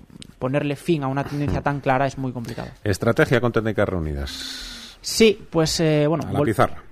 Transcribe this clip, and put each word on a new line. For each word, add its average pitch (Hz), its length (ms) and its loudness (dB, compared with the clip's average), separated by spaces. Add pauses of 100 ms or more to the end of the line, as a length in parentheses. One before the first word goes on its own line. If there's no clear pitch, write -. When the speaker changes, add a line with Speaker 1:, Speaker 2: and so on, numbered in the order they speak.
(380)
Speaker 1:
ponerle 143 380 -2
fin 156 280 0
a 131 40 -2
una 139 160 -2
tendencia 143 360 -2
Speaker 2:
Mm. - 40 -16
Speaker 1:
tan 143 160 0
clara 135 260 2
es 127 100 -4
muy 131 160 -4
complicado. 120 380 -8 (120)
Speaker 2:
Estrategia 113 580 2
con 117 120 0
técnicas 107 360 0
reunidas. 76 840 -6 (260)
Speaker 1:
Sí, - 500 2
pues, 160 300 2
eh, 151 280 4
bueno, 156 200 0
Speaker 2:
A 98 40 -4
la 101 80 0
Speaker 1:
vol-, 147 60 2
Speaker 2:
pizarra. 113 460 2